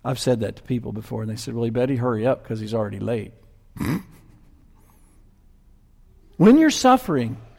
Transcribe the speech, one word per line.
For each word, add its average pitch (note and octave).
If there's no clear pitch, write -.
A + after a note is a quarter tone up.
I've B2+
said A#2+
that -
to -
people A#2
before, A2
and A2
they A2
said, -
"Well, A#2
he A#2
better B2+
hurry A#2
up -
'cause A2
he's G#2+
already G#2
late." G#2+
<laughs> -
When A3
you're D#4
suffering D3+